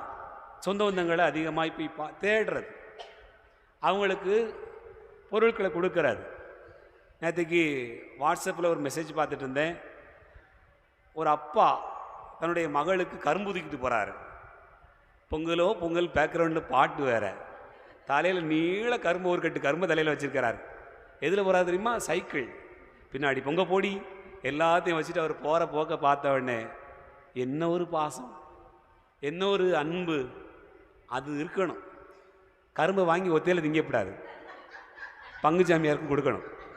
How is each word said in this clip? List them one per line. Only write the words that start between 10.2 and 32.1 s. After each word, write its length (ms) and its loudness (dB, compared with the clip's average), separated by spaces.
ஒரு 140 2
அப்பா 380 4
தன்னுடைய 340 0
மகளுக்கு 500 0
கரும்பு 320 0
தூக்கிட்டு 280 -6
போறாரு. 340 0
பொங்கலோ 360 2
பொங்கல், 360 0
பேக்ரவுண்டில் 580 2
பாட்டு 320 4
வேற. 220 2
தலையில 380 2
நீள 560 0
கரும்பு, 300 0
ஒரு 120 2
கட்டு 180 -2
கரும்பு 280 0
தலையில 260 2
வச்சிருக்கிறாரு. 460 0
எதுல 220 2
போறாரு 240 4
தெரியுமா? 320 0
சைக்கிள். 480 -4
பின்னாடி 340 0
பொங்க 240 2
போடி 260 2
எல்லாத்தையும் 560 2
வச்சுட்டு 240 -2
அவர் 160 -2
போற 280 2
போக்க 300 -2
பார்த்த 360 4
உடனே, 240 0
என்ன 340 0
ஒரு 180 0
பாசம், 440 -4
என்ன 240 -4
ஒரு 280 4
அன்பு, 420 0
அது 240 -4
இருக்கணும். 480 -2